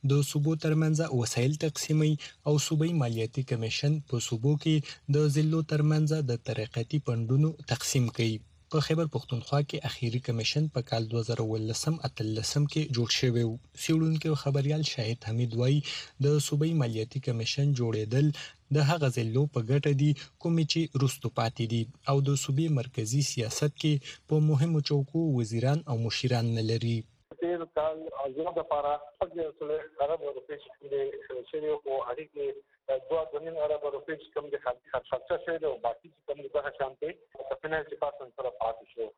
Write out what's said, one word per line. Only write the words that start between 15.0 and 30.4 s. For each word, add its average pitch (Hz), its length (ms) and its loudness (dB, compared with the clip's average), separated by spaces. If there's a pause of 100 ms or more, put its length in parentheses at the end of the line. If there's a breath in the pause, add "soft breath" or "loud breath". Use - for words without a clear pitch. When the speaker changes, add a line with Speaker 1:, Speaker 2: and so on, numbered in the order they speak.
Speaker 1:
حمید 117 320 0
وایي، 135 180 4 (460 loud breath)
د 147 120 6 (120)
صوبایي 156 240 2 (100)
مالیاتي 113 460 -4
کمیشن 123 500 0
جوړېدل 117 480 2 (500 loud breath)
د 147 140 6
هغه 156 160 2 (100)
ضلعو 120 380 2
په 131 40 2 (120)
ګټه 143 200 4 (120)
دي 151 80 6 (320 loud breath)
کومې 165 280 4
چې 165 100 2 (180)
وروسته 127 280 0 (120)
پاتې 117 340 0
دي 117 80 2 (300)
او 139 60 4 (100)
د 139 180 2
صوبې 151 340 2
مرکزي 120 420 -2 (120)
سیاست 131 480 -2
کې 156 120 4 (360 loud breath)
په 156 220 4
مهمو 151 380 2
چوکو 147 380 0 (140)
وزیران 117 500 0
او 117 40 0 (120)
مشیران 117 500 0
نه 113 140 0
لري. 117 260 0 (440)
Speaker 2:
تیر 170 200 -2 (160)
کال 156 200 0 (380)
ضلع 165 160 -2 (100)
لپاره 147 300 0 (220)
شپږ 180 240 -4
دېرش 151 680 -6
ارب 160 180 -2 (140)
روپۍ 143 260 -12